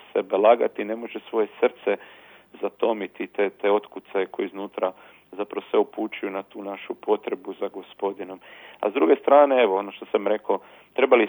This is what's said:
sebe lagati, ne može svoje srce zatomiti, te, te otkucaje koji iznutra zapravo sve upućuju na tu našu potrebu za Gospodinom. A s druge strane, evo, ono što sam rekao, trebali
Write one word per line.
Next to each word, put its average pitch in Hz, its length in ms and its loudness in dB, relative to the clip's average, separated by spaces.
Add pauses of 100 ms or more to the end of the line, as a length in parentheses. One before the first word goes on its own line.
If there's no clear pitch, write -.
(120)
sebe 98 240 -2
lagati, 113 480 4
ne 107 120 -6
može 117 220 -12 (120)
svoje 110 160 0 (140)
srce 101 360 0 (640)
zatomiti, 101 640 -4
te, 202 240 -2
te 104 200 -2
otkucaje 98 560 -2
koji 95 200 -6
iznutra 95 460 -6 (400)
zapravo 101 380 -8
sve 113 80 0
upućuju 104 520 -4
na 98 120 -8
tu 107 200 -16
našu 98 320 -10
potrebu - 640 -4
za 101 80 -4
Gospodinom. 95 720 -10 (400)
A 104 100 -2
s - 40 -10
druge 151 220 4
strane, 139 460 6
evo, 98 160 2
ono 101 140 -6
što - 140 -16
sam 104 200 -2
rekao, 104 320 -2 (340)
trebali 127 360 4